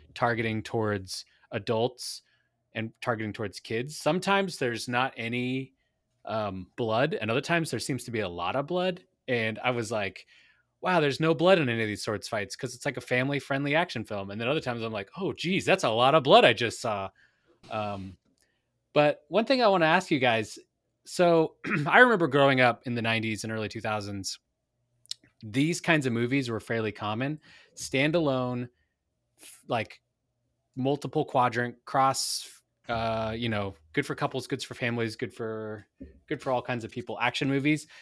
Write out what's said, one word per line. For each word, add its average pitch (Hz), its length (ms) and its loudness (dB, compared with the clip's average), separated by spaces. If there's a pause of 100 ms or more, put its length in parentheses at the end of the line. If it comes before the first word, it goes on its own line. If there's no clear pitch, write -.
(140)
targeting 113 480 0
towards 104 640 -4 (260)
adults 117 680 -4 (500)
and 113 200 -6 (100)
targeting 110 320 -2
towards 104 260 -8
kids. 127 380 -6
Sometimes 185 600 0
there's 120 300 -2
not 123 300 0
any, 123 560 -4 (500)
um, 101 520 -6
blood, 123 380 2
and 110 160 -4
other 127 100 0
times 165 300 -2
there 120 100 -4
seems 127 240 -6
to 127 60 -12
be 113 100 -4
a 98 80 -2
lot 87 280 -4
of 139 100 -2
blood. 180 380 -2 (240)
And 113 320 -2
I 123 100 -4
was 117 220 -4
like, 101 340 -6 (540)
"Wow, 180 200 0
there's 143 200 0
no 160 140 2
blood 180 260 6
in 135 80 2
any 117 140 0
of 107 60 0
these 104 140 -6
swords 104 260 -4
fights," 101 280 -6
'cause 120 180 -8
it's, - 100 -12
like, 139 120 -4
a 123 40 -8
family-friendly 139 760 0
action 160 280 0
film. 98 260 -8
And 101 100 -8
then 117 80 -2
other 156 120 0
times 120 220 -4
I'm 113 100 -4
like, 101 240 -6
"Oh, 180 160 -4
geez, 160 320 -2
that's 175 200 2
a 127 60 2
lot 127 260 6
of 160 80 4
blood 202 200 10
I 127 80 8
just 113 280 -2
saw." 101 300 -4 (600)
Um, 101 480 -6 (760)
but 147 360 2
one 208 180 2
thing 254 160 4
I 220 60 6
wanna 180 180 6
ask 170 240 4
you 151 80 2
guys, 113 400 2 (480)
so 170 580 4
<clears throat> 151 220 -2
I 185 140 10
remember 220 280 6
growing 139 320 6
up 120 260 4
in 120 80 -2
the 117 80 -2
nineties 113 420 -2
and 110 80 -8
early 110 160 -4
two 113 120 -10
thousands, 101 580 -6 (1040)
these 139 380 -2
kinds 156 260 2
of 120 60 0
movies 120 380 0
were 110 100 -4
fairly 110 320 -2
common, 117 480 -6 (360)
standalone, 131 920 -2 (760)
f-, - 260 -20
like, 113 340 -4 (720)
multiple 143 480 -2
quadrant 120 640 0
cross, - 760 -2 (260)
uh, 113 480 -2
you 117 120 -4
know, 104 260 -2 (200)
good 143 120 0
for 151 80 -6
couples, 135 320 -4
good 131 160 -6
for - 120 -12
families, 117 420 -2
good 110 180 -6
for, 110 520 -8 (420)
good 147 140 -6
for 135 100 -2
all 123 100 0
kinds 120 220 -4
of 107 60 -10
people, 120 300 -8
action 123 280 0
movies 143 380 0 (160)